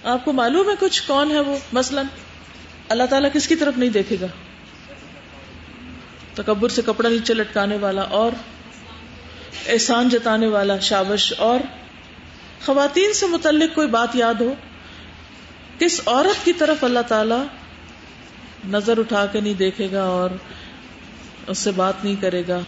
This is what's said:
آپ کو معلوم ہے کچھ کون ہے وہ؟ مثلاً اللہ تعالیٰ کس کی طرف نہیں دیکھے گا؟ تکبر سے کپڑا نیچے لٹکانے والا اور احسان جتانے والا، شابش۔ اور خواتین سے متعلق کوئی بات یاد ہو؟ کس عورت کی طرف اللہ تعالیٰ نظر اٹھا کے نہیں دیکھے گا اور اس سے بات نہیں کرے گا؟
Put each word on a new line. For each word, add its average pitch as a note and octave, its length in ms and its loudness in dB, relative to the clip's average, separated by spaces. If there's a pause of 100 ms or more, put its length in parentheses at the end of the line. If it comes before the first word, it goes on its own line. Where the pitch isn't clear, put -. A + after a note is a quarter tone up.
آپ B3 220 -2
کو D4+ 80 0
معلوم C4+ 360 2
ہے G#4 100 2
کچھ - 280 0
کون D4 240 2
ہے D4+ 80 2
وہ؟ C#4 180 0 (160)
مثلاً C4+ 320 0 (840)
اللہ A#3 140 2
تعالیٰ C4+ 300 4
کس D4 140 0
کی E4 80 4
طرف C#4+ 220 0
نہیں B3 120 2
دیکھے G3+ 320 0
گا؟ F#3 60 -4 (2000)
تکبر G#3+ 360 0
سے A#3+ 160 0
کپڑا A3+ 240 2
نیچے A#3 240 2
لٹکانے G#3 440 0
والا G3 240 -2
اور G#3+ 300 2 (1400)
احسان A#3 420 2
جتانے A#3 380 2
والا، G3+ 320 2
شابش۔ G3 580 0
اور A#3+ 220 4 (1040)
خواتین C#4+ 480 4
سے G4+ 140 0
متعلق D#4+ 480 2
کوئی D4+ 120 2
بات A#3 280 0
یاد A#3 180 4
ہو؟ A#3+ 200 0 (1300)
کس E4+ 260 2
عورت C#4 400 2
کی F4 80 4
طرف D4+ 300 2
اللہ B3 240 2
تعالیٰ A3+ 360 2 (1300)
نظر G#3 280 2
اٹھا G#3+ 280 2
کے G3+ 140 -2
نہیں G#3 140 -2
دیکھے F#3+ 380 0
گا G3 120 0
اور F#3 260 0 (1160)
اس F#3+ 100 -4
سے G#3 140 0
بات F#3+ 320 0
نہیں G3+ 160 -2
کرے F3+ 280 -2
گا؟ F3+ 200 -2